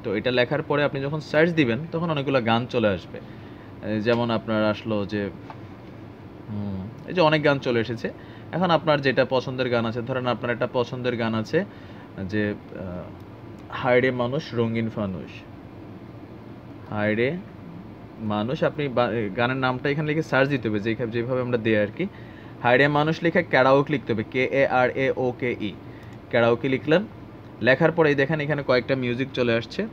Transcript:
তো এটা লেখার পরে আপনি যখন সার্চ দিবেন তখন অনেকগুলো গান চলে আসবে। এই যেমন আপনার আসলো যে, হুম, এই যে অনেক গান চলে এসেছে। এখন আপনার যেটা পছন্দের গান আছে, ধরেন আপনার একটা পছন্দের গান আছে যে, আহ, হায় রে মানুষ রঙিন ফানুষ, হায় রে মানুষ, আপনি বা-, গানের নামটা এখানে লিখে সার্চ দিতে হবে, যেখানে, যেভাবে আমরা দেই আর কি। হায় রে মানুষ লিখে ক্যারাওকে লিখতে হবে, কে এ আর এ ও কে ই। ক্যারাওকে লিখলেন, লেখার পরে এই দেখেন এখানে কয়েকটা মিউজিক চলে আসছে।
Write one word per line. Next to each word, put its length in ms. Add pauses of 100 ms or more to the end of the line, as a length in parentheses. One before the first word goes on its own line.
তো 120
এটা 160
লেখার 300
পরে 220
আপনি 180
যখন 180
সার্চ 320
দিবেন 280 (120)
তখন 180
অনেকগুলো 320
গান 240
চলে 220
আসবে। 320 (680)
এই 140
যেমন 280
আপনার 360
আসলো 400
যে, 240 (1200)
হুম, 580
এই 60
যে 80
অনেক 240
গান 140
চলে 200
এসেছে। 300 (420)
এখন 200
আপনার 300
যেটা 240
পছন্দের 440
গান 160
আছে, 160
ধরেন 260
আপনার 240
একটা 220
পছন্দের 420
গান 200
আছে 300 (640)
যে, 240
আহ, 280 (880)
হায় 320
রে 100
মানুষ 420
রঙিন 360
ফানুষ, 420 (1600)
হায় 260
রে 220 (840)
মানুষ, 440
আপনি 240
বা-, 500
গানের 200
নামটা 320
এখানে 180
লিখে 140
সার্চ 280
দিতে 200
হবে, 100
যেখানে, 320
যেভাবে 300
আমরা 160
দেই 200
আর 100 (100)
কি। 100 (560)
হায় 140
রে 100
মানুষ 360
লিখে 200
ক্যারাওকে 500
লিখতে 200
হবে, 180
কে 140
এ 200
আর 240
এ 260
ও 240
কে 200
ই। 140 (560)
ক্যারাওকে 400
লিখলেন, 360 (560)
লেখার 300
পরে 180
এই 60
দেখেন 240
এখানে 280
কয়েকটা 280
মিউজিক 380
চলে 200
আসছে। 400